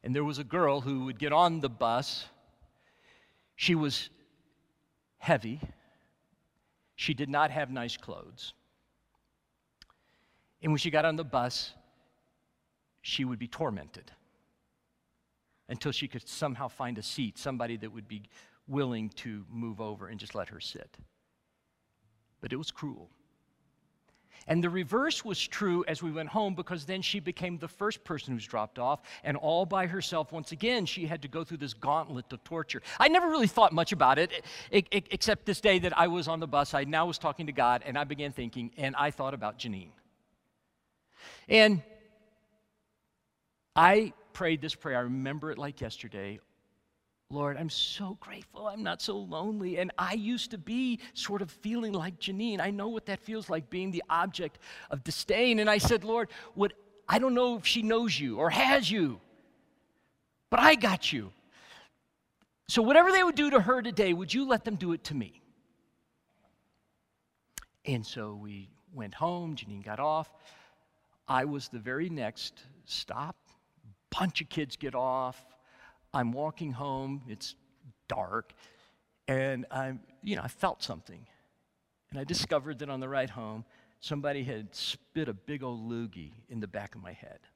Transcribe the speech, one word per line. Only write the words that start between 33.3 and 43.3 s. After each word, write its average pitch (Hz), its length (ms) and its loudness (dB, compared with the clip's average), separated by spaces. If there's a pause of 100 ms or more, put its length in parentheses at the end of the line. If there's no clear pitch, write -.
thought 196 260 8
much 165 180 2
about 139 260 8
it, 175 140 2 (400)
e-, 196 200 6
e-, 202 200 2
except 202 340 0
this 208 140 0
day 196 200 6
that 175 160 0
I 170 120 8
was 170 200 0
on 160 120 -2
the 160 80 -4
bus, 143 260 2
I 139 120 2
now 156 200 2
was 170 140 -4
talking 156 280 -2
to 147 40 -6
God, 123 340 4
and 139 120 -4
I 147 80 0
began 143 260 -6
thinking, 120 460 -6
and 135 180 -2
I 143 160 2
thought 135 220 -4
about 107 260 -6
Janine. 95 320 -8 (1600)
And 214 360 8 (1900)